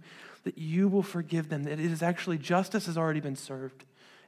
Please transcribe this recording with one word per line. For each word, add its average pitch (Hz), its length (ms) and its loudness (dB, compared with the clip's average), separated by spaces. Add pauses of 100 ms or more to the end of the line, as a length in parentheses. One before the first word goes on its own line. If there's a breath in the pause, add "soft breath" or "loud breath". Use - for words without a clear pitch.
(420 loud breath)
that - 160 -6
you 165 300 4
will 196 160 4
forgive 165 440 -2
them, 151 140 -2
that 147 160 -4
it - 20 -2
is 165 220 0
actually 170 360 2
justice 185 480 2
has 165 120 -2
already 160 220 2
been 139 160 -4
served, 131 480 -10 (440 loud breath)